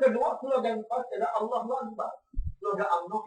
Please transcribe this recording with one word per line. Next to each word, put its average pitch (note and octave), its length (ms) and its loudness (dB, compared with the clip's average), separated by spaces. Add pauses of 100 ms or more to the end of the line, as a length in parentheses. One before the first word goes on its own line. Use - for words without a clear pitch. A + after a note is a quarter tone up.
kedua, B3+ 400 4
keluarga B3 320 2
empat A#3+ 400 -4
adalah - 240 0
Allahu A3+ 320 -2 (160)
Akbar. - 260 -6 (460)
Keluarga - 320 0
amno A3 380 0